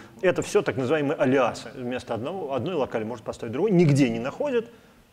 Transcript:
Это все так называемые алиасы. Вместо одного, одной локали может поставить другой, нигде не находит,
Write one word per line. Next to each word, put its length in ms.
Это 220
все 200
так 140
называемые 400
алиасы. 580
Вместо 400
одного, 400
одной 220
локали 260
может 220
поставить 280
другой, 200
нигде 380
не 100
находит, 500